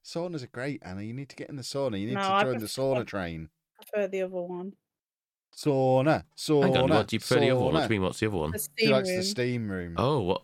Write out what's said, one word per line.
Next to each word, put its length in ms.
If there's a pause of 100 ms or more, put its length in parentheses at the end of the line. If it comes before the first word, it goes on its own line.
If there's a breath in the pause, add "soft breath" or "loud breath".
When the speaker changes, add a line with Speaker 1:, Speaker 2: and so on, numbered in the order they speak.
Speaker 1:
Saunas 380
are 40
great, 360
Anna. 200
You 100
need 160
to 60
get 140
in 60
the 60
sauna. 380
You 80
need 80
Speaker 2:
No, 60
Speaker 1:
to 60
Speaker 2:
I 160
Speaker 1:
join 100
the 80
Speaker 2:
prefer, 200
Speaker 1:
sauna 200
Speaker 2:
I 20
Speaker 1:
train. 460 (260)
Speaker 2:
prefer 320
the 160
other 180
one. 320 (800)
Speaker 1:
Sauna, 520
Speaker 3:
Hang 680
on, 120
Speaker 1:
sauna, 0
Speaker 3:
what 180
do 100
you 20
prefer 220
the 100
other 80
one? 140
What 80
do 20
Speaker 1:
sauna. 0
Speaker 3:
you 60
mean, 140
what's 160
the 80
other 100
one? 140
Speaker 2:
The 80
Speaker 1:
She 40 (220)
Speaker 2:
steam 60
Speaker 1:
likes 180
the 60
Speaker 2:
room. 80
Speaker 1:
steam 480
room. 260
Speaker 3:
Oh, 240
what? 220